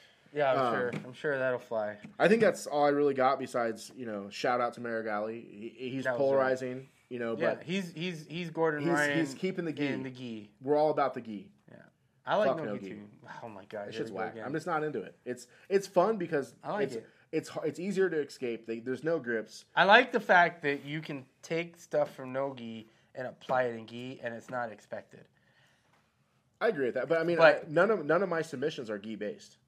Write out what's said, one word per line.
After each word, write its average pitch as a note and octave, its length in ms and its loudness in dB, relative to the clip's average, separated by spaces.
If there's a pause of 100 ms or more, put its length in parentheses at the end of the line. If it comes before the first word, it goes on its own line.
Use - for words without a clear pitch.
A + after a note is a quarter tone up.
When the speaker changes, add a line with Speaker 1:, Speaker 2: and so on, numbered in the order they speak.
(320)
Speaker 1:
Yeah, C#3+ 200 2
I'm B2+ 60 4
Speaker 2:
Um, C3 160 2
Speaker 1:
sure. B2 160 0 (160)
I'm B2+ 60 -14
sure C#3 260 -2
that'll B2+ 220 0
fly. G#2 360 -4 (220)
Speaker 2:
I D3+ 100 6
think A3+ 120 6
that's - 260 4
all D3 180 2
I D3 40 6
really C#3+ 260 4
got C3 240 4
besides, A#2 580 -4
you B2+ 100 -10
know, G2+ 240 -6
shout B2 300 0
out A#2+ 140 0
to A#2+ 60 -14
Marigali. A2+ 680 -4
He, A2+ 420 -10
he's C3 140 -4
Speaker 1:
That C3 100 0
was A#2+ 40 -4
Speaker 2:
polarizing, C3 680 2 (200)
you B2 120 -8
know, A#2 180 -2
Speaker 1:
Yeah, E3 160 0
Speaker 2:
but A2+ 100 -14
Speaker 1:
he's, F3 300 -6
he's, D#3+ 340 -8
he's E3 220 -8
Gordon D#3+ 320 0
Speaker 2:
he's, E3+ 80 2
Speaker 1:
Ryan C#3+ 280 2
Speaker 2:
he's C3+ 160 -2
keeping F#3 300 -4
the D#3+ 80 -4
gi. C#3 140 -2
Speaker 1:
in C3 160 -2
the C3 80 -8
gi. A#2 400 -10 (100)
Speaker 2:
We're C#3 160 2
all D3+ 140 4
about C#3+ 240 0
the B2+ 60 -6
gi. G#2+ 300 -10 (200)
Speaker 1:
Yeah. - 60 -20 (500)
I - 100 0
like G3 120 4
Speaker 2:
Fuck - 100 2
Speaker 1:
no D3+ 60 -4
Speaker 2:
no G#2 140 -4
Speaker 1:
gi, G2 60 -12
Speaker 2:
gi. F#2+ 100 -10
Speaker 1:
too. G#2 60 -14 (440)
Oh, A#2 40 -10
my G2+ 180 -14
God. G#2 200 -8
Speaker 2:
That G#2 60 -12
Speaker 1:
Here - 80 -
Speaker 2:
shit's A2 100 -4
Speaker 1:
we F#2+ 60 -8
go F#2+ 80 -4
Speaker 2:
whack. E2+ 80 -8
Speaker 1:
again. A2 120 -12
Speaker 2:
I'm C3 80 -8
just D#3+ 140 -4
not D#3 160 0
into C3+ 200 -4
it. F2 220 -14
It's, B2 220 -8 (220)
it's G3 180 2
fun G3+ 300 4
because D#3 380 -2 (100)
Speaker 1:
I D3+ 80 -6
like G#3 160 -2
Speaker 2:
it's, B2 80 -8
Speaker 1:
it. A2 100 -10 (240)
Speaker 2:
it's, D#3 200 -4
h-, - 160 -8
it's D3+ 120 -4
easier F#3+ 320 2
to D#3 100 0
escape. A#2 460 -6
They, A2+ 140 -6
there's B2+ 240 -6
no D#3+ 160 0
grips. A#2 440 -4 (120)
Speaker 1:
I E3 80 8
like A3+ 260 8
the B3 100 0
fact F3 420 6
that C#3+ 220 0
you D3 160 -6
can C#3 260 -10 (160)
take E3+ 340 -4
stuff - 360 -2
from C3 200 -12
no C3+ 240 -2
gi A2+ 320 -12 (260)
and B2+ 140 -8
apply B2+ 380 0
it A#2 100 -4
in A2+ 100 -12
gi, A#2+ 380 -10
and A#2 100 -6
it's A2+ 160 -14
not A#2+ 220 -4
expected. - 540 -14 (1300)
Speaker 2:
I G#3 60 0
agree D3+ 200 0
with G#2+ 80 -2
that, C3 140 -4
but E3 120 2
I - 20 0
mean, E3+ 140 2
Speaker 1:
But D#3 320 8
Speaker 2:
I, D3+ 40 -8
none F#3 200 4
of, F3 120 0
none E3+ 200 4
of F#3 40 -2
my E3 140 -2
submissions C#3 480 -6
are G#2 80 -4
gi A2 160 -10
based. - 540 -10